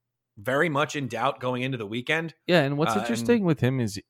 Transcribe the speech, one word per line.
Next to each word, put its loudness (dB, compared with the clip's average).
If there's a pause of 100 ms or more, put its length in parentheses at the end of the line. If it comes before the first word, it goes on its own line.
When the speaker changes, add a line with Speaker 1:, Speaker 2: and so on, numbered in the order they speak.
(380)
Speaker 1:
very 0
much -2
in -6
doubt -2
going -4
into -4
the -6
weekend. -4 (140)
Speaker 2:
Yeah, 6
and 0
what's 2
Speaker 1:
Uh, 2
and 0
Speaker 2:
interesting 2
with 2
him 2
is, -2 (120)